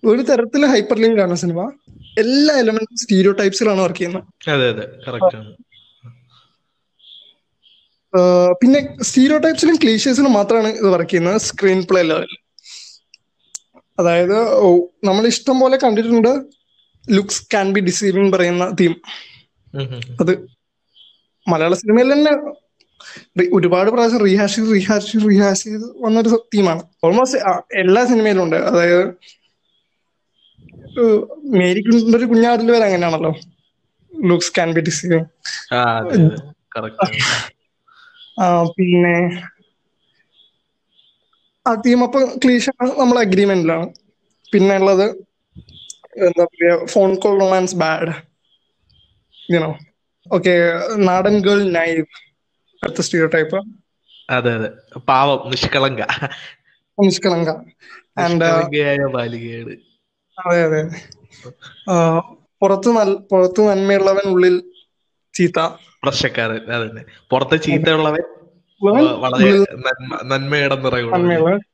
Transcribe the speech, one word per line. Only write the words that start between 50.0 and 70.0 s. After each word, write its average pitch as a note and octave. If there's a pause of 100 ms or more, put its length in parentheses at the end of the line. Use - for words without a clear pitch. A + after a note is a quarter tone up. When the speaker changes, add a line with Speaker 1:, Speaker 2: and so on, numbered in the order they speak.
Speaker 1:
ഓക്കെ, F3 (240)
നാടൻ G3+
ഗേൾ G3+
നൈവ്, E3 (800)
അടുത്ത -
സ്റ്റീരിയോടൈപ്പ്. D#3+ (720)
Speaker 2:
അതെ, A#2+
അതെ, -
പാവം, C3+
നിഷ്കളങ്ക. C3 (1000)
Speaker 1:
നിഷ്കളങ്ക. F3+
And, -
ആ, F3
Speaker 2:
നിഷ്കളങ്കയായ E3
ബാലികയാണ്. A#2 (720)
Speaker 1:
അതെ, F3
അതെ. D#3 (1000)
ആ, E3 (420)
പുറത്ത് G3
നൽ-, G#3
പുറത്ത് F#3+
നന്മയുള്ളവൻ G3
ഉള്ളിൽ F3+ (720)
ചീത്ത. F3 (440)
Speaker 2:
പ്രശ്നക്കാരൻ, A#2
അതന്നെ. A2+ (260)
പുറത്ത് C3+
ചീത്തയുള്ളവൻ, D#3 (600)
Speaker 1:
ഉള്ളവൻ A3+
Speaker 2:
ആ, B3
വളരെ B3
Speaker 1:
ഉള്ളിൽ G3
Speaker 2:
നന്മ, C3